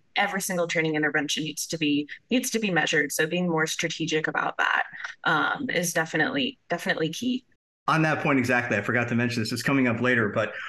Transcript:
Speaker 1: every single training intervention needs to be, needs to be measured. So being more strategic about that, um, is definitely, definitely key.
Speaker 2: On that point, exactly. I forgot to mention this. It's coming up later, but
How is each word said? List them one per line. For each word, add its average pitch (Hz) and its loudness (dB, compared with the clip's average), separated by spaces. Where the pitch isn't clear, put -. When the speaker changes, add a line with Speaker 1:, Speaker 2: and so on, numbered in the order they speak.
Speaker 1:
every 196 0
single 175 0
training 160 0
intervention 151 0
needs 156 -6
to 165 -4
be, 147 2
needs 254 0
to 226 -2
be 214 0
measured. 151 0
So 156 0
being 175 -2
more 160 0
strategic 160 -2
about - -4
that, - 0
um, - 0
is 170 0
definitely, 156 0
definitely 170 -2
key. 247 -4
Speaker 2:
On 156 4
that 156 2
point, 143 4
exactly. 120 2
I 101 0
forgot 117 0
to 123 -2
mention 117 2
this. 104 -2
It's 117 -4
coming 135 4
up 117 0
later, 120 4
but 107 0